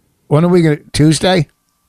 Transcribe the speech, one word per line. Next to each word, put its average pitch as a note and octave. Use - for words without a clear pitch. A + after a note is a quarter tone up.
When D3
are F3
we F3+
gonna, D3+
Tuesday? D#3+